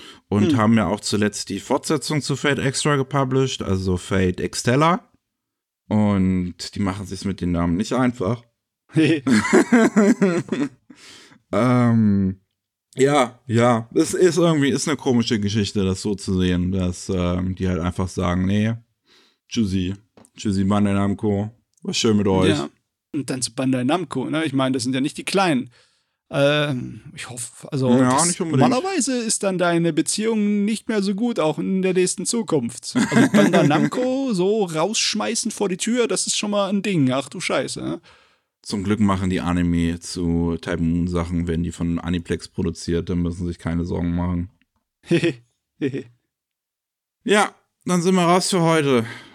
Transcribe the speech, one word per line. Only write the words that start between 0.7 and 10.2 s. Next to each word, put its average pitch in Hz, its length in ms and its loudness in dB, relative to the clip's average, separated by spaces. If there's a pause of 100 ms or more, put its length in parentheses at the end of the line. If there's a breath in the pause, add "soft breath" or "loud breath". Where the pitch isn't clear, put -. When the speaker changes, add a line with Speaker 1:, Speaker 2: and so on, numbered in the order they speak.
Speaker 1:
ja 104 140 4
auch 101 120 -2
zuletzt - 480 -2
die 98 120 -6
Fortsetzung 147 600 -2
zu 143 160 -4
Fate 143 220 0
Extra 143 380 0
gepublished, 131 640 -2
also 95 340 0
Fate 95 440 0
Extella. 156 640 0 (840)
Und 95 840 0
die 101 60 -8
machen 95 260 -4
sich's 95 180 -12
mit 95 160 -4
den 87 120 -2
Namen 87 240 0
nicht 107 180 -2
einfach. 120 540 -2
Speaker 2:
<laughs> - 40 -20 (420)
Speaker 1:
<laughs> 165 1700 2 (840 loud breath)